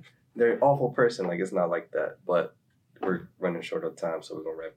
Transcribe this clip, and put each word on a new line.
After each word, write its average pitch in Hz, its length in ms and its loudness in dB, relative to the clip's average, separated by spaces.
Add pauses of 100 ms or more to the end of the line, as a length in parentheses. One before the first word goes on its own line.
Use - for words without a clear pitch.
(160)
<laughs> - 200 -20
they're 117 180 6
an - 80 -4
awful 139 280 4
person. 117 360 2
Like, 87 140 -2
it's 95 120 -2
not 90 180 2
like 82 220 -2
that. - 240 -2 (100)
But 87 300 0 (440)
we're 90 280 -2 (100)
running 85 240 -2
short 82 220 -4
of 82 120 -6
time, 82 260 -4
so - 140 -12
we're 78 80 -10
gonna 80 120 -6
wrap 82 200 -10